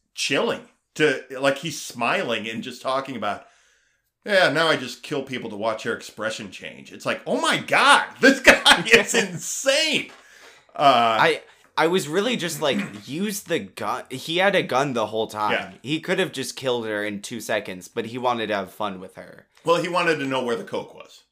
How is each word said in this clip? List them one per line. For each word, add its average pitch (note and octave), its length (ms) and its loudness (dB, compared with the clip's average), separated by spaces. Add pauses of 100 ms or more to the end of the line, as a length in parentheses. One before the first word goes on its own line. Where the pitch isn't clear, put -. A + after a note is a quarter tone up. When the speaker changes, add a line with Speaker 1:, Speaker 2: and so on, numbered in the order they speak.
(140)
Speaker 1:
chilling - 540 -2 (260)
to, C#3 300 2 (160)
like, C#3 180 2
he's E3 220 -8
smiling A#2+ 680 -2
and G#2+ 140 -8
just A#2+ 200 -14
talking C3+ 340 -4
about, G#2 300 -6 (760)
"Yeah, F#3+ 260 4
now D#3+ 180 2
I D3+ 80 4
just B2+ 260 -12
kill D3 200 -6
people B2 280 -8
to G#2 60 -10
watch A2 280 -2
their A#2 100 -2
expression G#2+ 560 -8
change." C#2+ 420 -16
It's G2+ 140 -16
like, A2+ 200 -4
"Oh G3+ 140 -2
my D4 180 0
God, F#3+ 480 4 (140)
this C4+ 200 6
guy C4+ 460 6
<laughs> A3 80 8
is - 200 4
insane." C4 960 -2 (640)
Uh, A#2+ 460 6
Speaker 2:
I, D3+ 220 4 (340)
I D#3 100 4
was E3+ 220 0
really G3+ 280 0
just D3+ 240 -6
like, D3+ 180 0 (140)
<clears throat> G#2 140 -16
"Use G3 380 -4
the D#3+ 160 -2
gun." G#2+ 500 -6
He D#3+ 280 -6
had F#3+ 180 4
a D#3+ 60 4
gun B2+ 320 0
the A2 120 0
whole A2 220 -2
time. G#2+ 240 -2
Speaker 1:
Yeah. F#2+ 200 -4 (100)
Speaker 2:
He D3+ 180 -4
could E3+ 180 -2
have E3 140 -2
just B2+ 240 -8
killed A#2+ 300 -2
her G#2 180 -2
in G#2 180 -6
two A#2 180 -10
seconds, G2+ 480 -6
but A2+ 180 -6
he A#2 120 -10
wanted A#2+ 300 -2
to G#2 80 0
have F#2+ 160 -6
fun G2 280 -6
with F#2 160 -18
her. - 300 -20 (180)
Speaker 1:
Well, E3 180 4
he E3+ 60 -4
wanted F3 300 2
to C#3 80 -6
know C3 180 -2
where A#2 120 0
the G2+ 80 -10
coke - 300 -10
was. - 380 -20